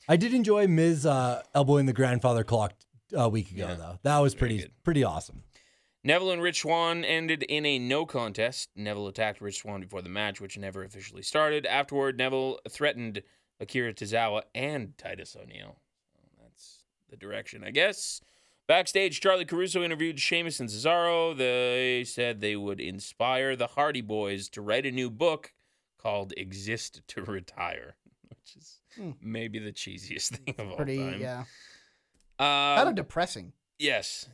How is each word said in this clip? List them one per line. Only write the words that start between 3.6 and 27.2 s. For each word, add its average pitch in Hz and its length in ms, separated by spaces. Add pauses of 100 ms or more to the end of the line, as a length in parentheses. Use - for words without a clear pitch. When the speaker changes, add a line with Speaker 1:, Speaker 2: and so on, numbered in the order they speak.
Speaker 2:
Yeah. 90 60
Speaker 1:
though. 85 280
That 147 160
was 139 140
Speaker 2:
Very - 60
Speaker 1:
pretty, 117 200
Speaker 2:
good. - 240
Speaker 1:
pretty 147 200
awesome. 78 400 (600)
Speaker 2:
Neville 180 280
and 170 100
Rich 170 200
Swann 165 440
ended 160 380
in 151 220
a 143 120
no 135 280
contest. 117 680
Neville 104 320
attacked 104 320
Rich 101 200
Swann 101 220
before 92 200
the 90 80
match, 101 320
which 98 160
never 98 260
officially 95 380
started. 151 460
Afterward, 135 500
Neville 131 420 (100)
threatened 117 520 (380)
Akira 117 340
Tozawa 107 480 (140)
and 135 420
Titus 92 380
O'Neil. - 420 (360)
So - 60 (220)
that's - 440 (240)
the - 80
direction, 104 460
I 98 80
guess. 185 480 (480)
Backstage, 180 540
Charlie 185 240
Caruso 175 380
interviewed 160 360
Sheamus 170 400
and 120 100
Cesaro. 165 680
They 123 680
said 120 360
they 104 140
would 101 240
inspire 127 760
the 120 120
Hardy 147 340
Boys 101 480
to 107 120
write 113 260
a 131 40
new 123 200
book 156 420 (460)
called 101 360
Exist 98 720
to - 120